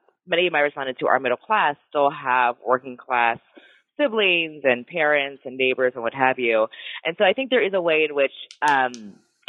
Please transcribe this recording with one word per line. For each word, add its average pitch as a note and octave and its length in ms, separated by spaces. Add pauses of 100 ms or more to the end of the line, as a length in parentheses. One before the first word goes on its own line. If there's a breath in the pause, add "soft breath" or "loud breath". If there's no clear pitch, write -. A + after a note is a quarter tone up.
(260)
many F3+ 200
of E3+ 80
my D3 60
respondents C#3 420
who C#3 40
are B2+ 140
middle B2 160
class F3 400 (140)
still C#3+ 180
have B2+ 480 (100)
working B2+ 300
class A#2+ 440 (600 loud breath)
siblings F3+ 640
and B2 220
parents D3 580
and C3 140
neighbors B2+ 360
and B2 80
what A#2 120
have C3 240
you. A2+ 280 (380 loud breath)
And G3+ 140
so G#3 60
I F#3+ 100
think C4 160
there A#3+ 120
is G3 120
a F#3+ 60
way D#3 280
in D3 60
which, C#3 180 (340)
um, B2 500 (320)